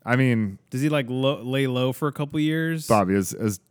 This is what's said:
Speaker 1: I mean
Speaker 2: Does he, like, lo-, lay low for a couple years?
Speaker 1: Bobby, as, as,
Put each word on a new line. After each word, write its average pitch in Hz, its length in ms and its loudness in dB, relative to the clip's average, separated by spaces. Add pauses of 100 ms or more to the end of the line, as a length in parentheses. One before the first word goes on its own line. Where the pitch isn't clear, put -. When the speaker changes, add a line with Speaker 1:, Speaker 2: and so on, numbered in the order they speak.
Speaker 1:
I 120 80 2
mean 113 440 2 (100)
Speaker 2:
Does 127 120 -6
he, 151 80 0
like, 147 200 0
lo-, 131 340 0
lay 135 240 0
low 127 240 0
for 147 160 -4
a 143 40 -2
couple 147 280 -6
years? 160 480 -2
Speaker 1:
Bobby, 98 280 4
as, 98 180 0
as, 104 260 -2 (120)